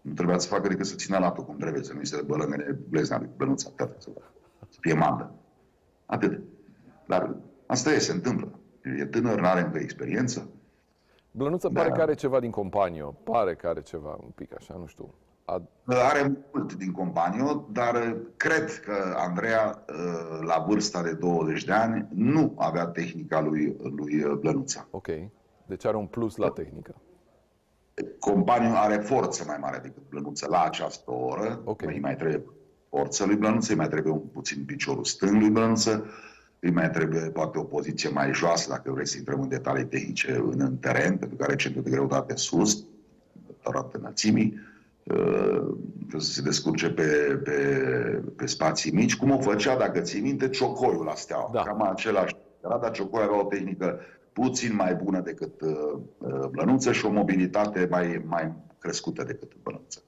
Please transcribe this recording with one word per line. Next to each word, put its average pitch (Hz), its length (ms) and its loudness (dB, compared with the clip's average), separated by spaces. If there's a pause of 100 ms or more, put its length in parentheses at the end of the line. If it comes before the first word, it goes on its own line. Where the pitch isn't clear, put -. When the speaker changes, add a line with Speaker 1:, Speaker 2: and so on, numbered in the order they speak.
Speaker 1:
Nu 87 120 -10
trebuia 87 260 2
să - 100 -2
facă 98 200 0
decât 95 180 0
să - 80 -6
țină - 240 -2
latul 90 260 0
cum 76 120 -12
trebuie, 71 260 -4
să 67 100 -10
nu-i 71 140 -8
se 73 200 -4
bălăngăne 76 520 -2 (120)
glezna - 280 0
lui - 180 -6
Blănuță, - 400 -2
atât, - 260 -6
să, - 80 -16 (580)
să - 120 -20
fie 82 140 2
mandă. 78 400 2 (720)
Atât. - 340 0 (680)
Dar 92 300 0 (300)
asta 127 260 2
e, 131 60 6
se - 140 0
întâmplă. 98 460 -2 (400)
E 71 60 -2
tânăr, 113 360 0
n-are 92 200 4
încă 78 180 -2
experiență. 101 720 -4 (800)
Speaker 2:
Blănuță 151 380 -2
Speaker 1:
Da. 175 120 0
Speaker 2:
pare 165 120 4
că - 80 2
are 156 140 4
ceva 135 260 2
din 120 100 -4
Companiu. 90 720 -2
Pare 110 320 2
că 78 120 -6
are 82 160 0
ceva, 76 400 -10
un - 120 -18
pic - 220 -14
așa, - 220 -16
nu 85 80 -12
știu. - 280 -18 (300)
A- 92 180 -4 (220)
Speaker 1:
Are 135 520 4 (160)
mult - 220 -6
din 92 180 -6
Companiu, 90 800 -2
dar 117 440 0 (200)
cred - 440 0
că 98 360 -2
Andreea, 90 680 0 (560)
la 80 280 0
vârsta 92 340 2
de 85 100 0
douăzeci 80 520 0
de 90 80 0
ani, 113 420 2
nu 123 420 4
avea 82 300 0
tehnica 82 540 -4
lui, 76 420 0
lui 73 580 0
Blănuța. - 500 -2
Speaker 2:
Ok. - 160 -10 (600)
Deci 95 200 -6
are 110 100 2
un 104 100 -2
plus 113 300 -4
la 101 100 0
Speaker 1:
Da. 85 60 0
Speaker 2:
tehnică. 76 420 -12 (1200)
Speaker 1:
Companiu 113 560 4
are 104 220 4
forță 113 500 0
mai 73 140 -6
mare 67 220 -6
decât - 260 -16
Blănuță 71 420 -8
la 85 120 4
această 78 480 -4
oră. 80 540 -4
Speaker 2:
Ok. - 180 -6
Speaker 1:
Îi 73 180 -4
mai 67 160 -2
trebuie 78 280 -2 (440)
forță - 360 0
lui 101 120 4
Blănuță, 107 360 2
îi 82 60 2
mai 80 100 2
trebuie 78 240 0
un 76 60 0 (140)
puțin 71 320 -6
piciorul 69 400 -4
stâng 101 360 4
lui 107 100 8
Blănuță, 113 560 4 (540)
îi 87 100 2
mai 85 200 4
trebuie 80 300 0
poate 80 380 -2
o 76 40 -2
poziție 73 460 -4
mai 69 240 0
joasă, 85 360 2
dacă 67 220 -4
vrei 69 160 -2
să - 120 -4
intrăm 67 220 -2
în 67 80 -2
detalii 65 360 0
tehnice, 65 520 -4
în, 87 240 0
în 135 160 2
teren, 143 400 2
pentru - 200 -4
că - 80 -2
are 139 120 2
centru 131 240 -2
de - 100 -2
greutate - 460 2
sus, - 480 2 (640)
datorată - 520 -6
înălțimii, - 640 0 (440)
uh, 50 720 2 (220)
trebuie - 240 -6
să - 120 -2
se 69 100 -4
descurce 78 480 0
pe, 73 540 2
pe, 73 120 0 (800)
pe - 100 -4
spații - 460 0
mici, - 240 4
cum 135 140 4
o 135 100 6
făcea, 107 360 2
dacă 92 240 2
ții 101 200 -2
minte, 135 280 0
Ciocoiul 101 560 2
la 78 100 -4
Steaua. 65 380 -4
Speaker 2:
Da. 113 100 2
Speaker 1:
Cam 104 200 -2
același 98 540 2 (280)
era, 110 140 0
dar 113 120 -2
Ciocoi 101 320 -2
avea 104 180 4
o 98 40 4
tehnică 92 560 -2 (320)
puțin 123 420 0
mai 92 200 2
bună 92 260 0
decât, 80 400 -8
uh, 76 380 -2 (200)
uh, 67 320 -4
Blănuță 120 420 4
și 107 140 0
o 101 40 2
mobilitate 95 800 2
mai, 87 360 0
mai 80 260 -2 (260)
crescută - 460 -4
decât - 280 -10 (100)
Blănuță. - 460 -12